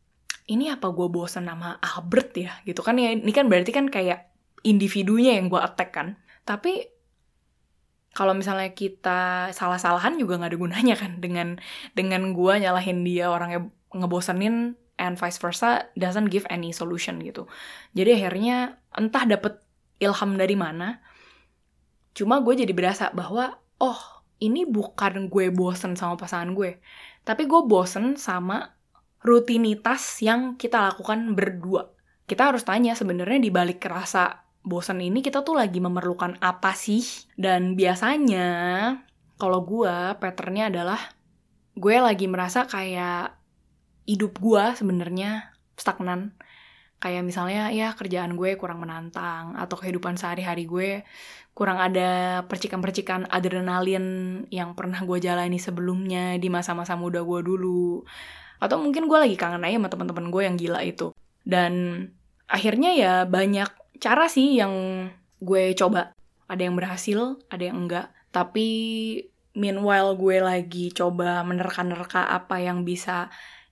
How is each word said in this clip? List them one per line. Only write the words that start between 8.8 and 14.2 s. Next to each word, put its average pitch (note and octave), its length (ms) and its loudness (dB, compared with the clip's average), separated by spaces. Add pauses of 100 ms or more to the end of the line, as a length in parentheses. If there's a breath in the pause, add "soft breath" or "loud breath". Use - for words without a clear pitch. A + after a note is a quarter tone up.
salah-salahan F3+ 640 0
juga F3+ 220 0
nggak E3+ 160 -4
ada E3+ 40 -6
gunanya G3+ 380 4
kan. F3+ 220 -6
Dengan, F3 400 -4 (340 loud breath)
dengan F#3+ 400 0
gue F3+ 200 6 (100)
nyalahin F3+ 420 2
dia F3 240 2
orangnya F3 400 -2 (240)
ngebosenin F#3+ 840 -2 (180)